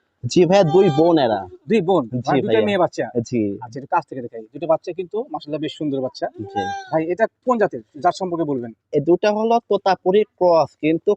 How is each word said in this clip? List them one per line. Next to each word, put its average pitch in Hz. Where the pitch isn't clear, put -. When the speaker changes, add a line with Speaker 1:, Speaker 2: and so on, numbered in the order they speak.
Speaker 1:
জি 143
ভাইয়া, 190
দুই 180
বোন 160
এরা। 110
Speaker 2:
দুই 208
বোন? 165
Speaker 1:
জি 117
Speaker 2:
মানে 139
দুইটা -
Speaker 1:
ভাইয়া। 117
Speaker 2:
মেয়ে 185
বাচ্চা? 151
Speaker 1:
জি। 113
Speaker 2:
আচ্ছা, 113
একটু 127
কাছ 170
থেকে 131
দেখাই। 117
দুটো 147
বাচ্চা 160
কিন্তু 180
মাশাআল্লাহ 147
বেশ 151
সুন্দর 135
বাচ্চা। 131
Speaker 1:
জি। 403
Speaker 2:
ভাই, 160
এটা 175
কোন 254
জাতের? 175
জাত 175
সম্পর্কে 170
বলবেন। 120
Speaker 1:
এই 151
দুটা 175
হলো 226
তোতাপুরি 196
ক্রস, 165
কিন্তু 160